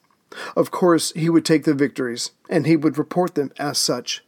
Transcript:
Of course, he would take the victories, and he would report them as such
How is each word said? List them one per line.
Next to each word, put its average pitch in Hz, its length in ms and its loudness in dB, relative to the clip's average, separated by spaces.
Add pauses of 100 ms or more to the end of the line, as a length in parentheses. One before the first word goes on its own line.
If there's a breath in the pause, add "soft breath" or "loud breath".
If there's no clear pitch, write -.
(560 loud breath)
Of 170 140 2
course, 170 420 2
he 165 160 -2
would 165 160 4
take 156 200 2
the 151 100 2
victories, 131 560 -2 (180)
and 180 180 0
he 160 80 4
would 143 220 0
report 175 380 -2
them 139 240 -4
as 143 180 -6
such - 520 -4